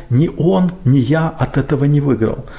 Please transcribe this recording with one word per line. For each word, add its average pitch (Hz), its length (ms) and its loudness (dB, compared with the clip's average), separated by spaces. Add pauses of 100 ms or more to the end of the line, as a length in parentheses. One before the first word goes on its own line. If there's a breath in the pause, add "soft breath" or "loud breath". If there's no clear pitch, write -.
ни 139 280 2
он, 180 320 2 (160)
ни 131 140 4
я 156 280 0 (120)
от - 180 -2
этого 139 280 0
не 147 160 2
выиграл. 127 440 -2 (140)